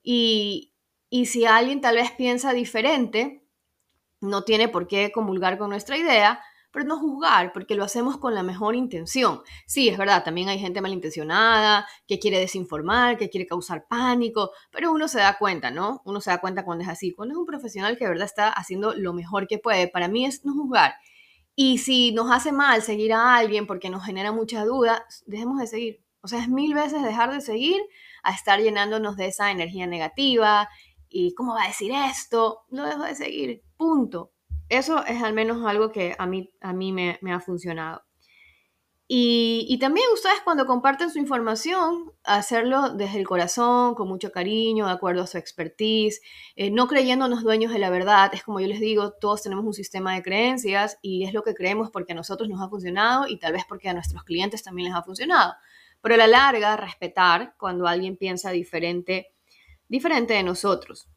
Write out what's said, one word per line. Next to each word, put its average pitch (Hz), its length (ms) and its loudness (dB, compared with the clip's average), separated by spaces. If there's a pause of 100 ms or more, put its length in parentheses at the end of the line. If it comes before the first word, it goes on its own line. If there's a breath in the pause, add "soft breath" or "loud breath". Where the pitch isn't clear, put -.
Y, 220 720 0 (360)
y 247 180 0
si 233 180 2
alguien 240 360 4
tal 240 140 4
vez 233 160 2
piensa 247 400 -2
diferente, 247 960 0 (760)
no 196 220 -2
tiene 220 260 4
por 180 180 -2
qué 202 240 0
comulgar 190 460 0
con 202 120 -6
nuestra 208 280 -6
idea, 247 440 4 (320 loud breath)
pero 277 120 -4
no 311 120 -2
juzgar, 277 560 2
porque 196 220 -6
lo 202 80 -2
hacemos 240 340 -2
con 247 160 -2
la 202 80 -2
mejor 190 340 -2
intención. 226 680 -2 (240 loud breath)
Sí, 262 220 2
es 185 80 0
verdad, 196 260 4
también 175 260 -4
hay 196 80 -2
gente 190 240 -6
malintencionada, 190 1040 2 (200 loud breath)
que 196 100 -2
quiere 202 220 0
desinformar, 185 760 0
que 214 140 -4
quiere 185 160 -6
causar 180 420 -8
pánico, 233 640 0 (200 loud breath)
pero 330 200 -2
uno 311 160 0
se 247 120 -2
da 202 180 4
cuenta, 175 320 -2
¿no? 196 340 -4
Uno 202 160 -6
se 190 120 -4
da 175 80 0
cuenta 185 260 -6
cuando 170 180 -6
es 185 60 -6
así, 175 220 -6
cuando 214 240 -10
es 339 40 -6
un 349 60 -4
profesional 233 500 -6
que 240 100 -4
de 196 40 0
verdad 175 160 -2
está 208 240 0
haciendo 202 460 -4
lo 185 180 -4
mejor 180 340 -4
que 214 120 -4
puede. 190 280 2
Para 175 200 -2
mí 233 180 0
es 269 200 -6
no 285 80 -2
juzgar. 254 420 2 (600 soft breath)
Y 262 220 4
si 247 340 2
nos 226 200 0
hace 262 200 2
mal 277 300 4
seguir 220 320 0
a 233 220 6
alguien 214 320 2
porque 185 240 -8
nos 185 120 -8
genera 196 280 -6
mucha 226 340 -4
duda, 233 400 2 (220)
dejemos 233 320 -6
de 240 80 -4
seguir. 226 360 -8 (180)
O 196 60 -16
sea, 233 120 -4
es 240 100 -2
mil 285 240 2
veces 294 300 0
dejar 233 280 0
de 277 100 -6
seguir 285 420 -2 (400 loud breath)
a 190 100 0
estar 196 260 2
llenándonos 208 560 0
de 190 120 -4
esa 202 240 -2
energía 180 340 -6
negativa. 208 840 2 (380 loud breath)
¿Y 180 280 -2
cómo 240 180 -4
va 220 120 0
a - 20 -4
decir 208 240 -6
esto? 233 760 -2
Lo 262 160 -8
dejo 294 180 -6
de - 100 -6
seguir, 254 480 -6 (160)
punto. 285 560 0 (360)
Eso 269 360 0
es 233 160 -4
al 220 120 -2
menos 226 320 -2
algo 214 260 2
que 185 260 -4
a 190 80 -4
mí, 185 260 -6 (100)
a 185 120 -8
mí 190 180 -4
me, 180 300 -4
me 185 120 -6
ha 180 60 -4
funcionado. 175 640 -8 (1040 soft breath)
Y, 233 600 2
y 254 80 0
también 302 360 2
ustedes 392 300 2
cuando 294 220 2
comparten 269 460 2
su 302 80 -6
información, 302 920 -2 (120)
hacerlo 240 680 2
desde 202 300 -4
el 190 80 -2
corazón, 240 640 2
con 220 140 -4
mucho 185 240 -6
cariño, 214 560 0
de 185 60 0
acuerdo 180 280 -2
a 175 60 -4
su 185 100 -10
expertise, 214 840 -2 (340 loud breath)
eh, 202 160 -2
no 240 160 4
creyéndonos 254 560 2
dueños 220 280 2
de 233 60 -2
la 190 140 2
verdad. 196 420 6
Es 196 100 -10
como 202 180 -6
yo 190 60 0
les 202 120 -4
digo, 214 320 0
todos 208 320 -2
tenemos 196 220 -4
un 214 80 -4
sistema 190 420 -6
de 180 80 -6
creencias 208 800 0
y 190 240 -4
es 190 80 -8
lo 214 100 -2
que 214 100 -2
creemos 214 380 -2
porque 185 220 -8
a - 20 -6
nosotros 196 340 -6
nos 190 120 -8
ha 190 80 -8
funcionado 208 580 0
y 214 100 -6
tal 165 160 -4
vez 185 140 -4
porque 196 220 -8
a 180 40 -2
nuestros - 300 -6
clientes 196 400 -4
también 180 240 -8
les 180 100 -4
ha 175 60 -4
funcionado. 220 500 0 (480 soft breath)
Pero 220 140 4
a - 20 8
la 226 100 10
larga, 226 500 6
respetar 185 840 0
cuando 180 280 -2
alguien 185 300 -2
piensa 185 320 -6
diferente, 175 840 -4 (540 soft breath)
diferente 247 460 0
de 202 100 2
nosotros. 180 720 -2